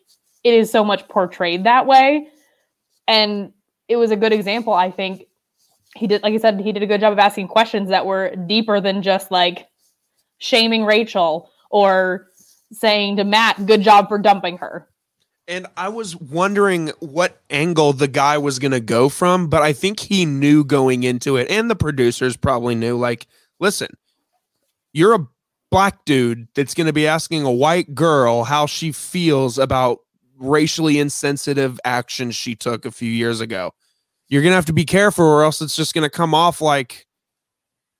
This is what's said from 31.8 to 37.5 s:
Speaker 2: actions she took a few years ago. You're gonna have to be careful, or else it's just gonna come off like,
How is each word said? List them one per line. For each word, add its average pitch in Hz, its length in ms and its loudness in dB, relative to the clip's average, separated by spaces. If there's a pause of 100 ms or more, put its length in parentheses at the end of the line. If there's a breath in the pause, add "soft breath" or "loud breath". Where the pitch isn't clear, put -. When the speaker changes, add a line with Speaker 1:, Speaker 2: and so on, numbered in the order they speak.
Speaker 2:
actions 123 520 -4
she 120 200 -8
took 117 300 -8
a 110 60 -12
few 117 200 -8
years 117 300 -2
ago. 98 320 -8 (560)
You're 143 120 2
gonna 180 140 4
have 170 120 0
to 160 60 -2
be 151 120 0
careful, 190 400 2
or 151 180 6
else 156 180 0
it's 151 140 -8
just 156 180 -4
gonna 156 160 -2
come 165 240 -4
off 165 280 2
like, 143 460 -2 (920)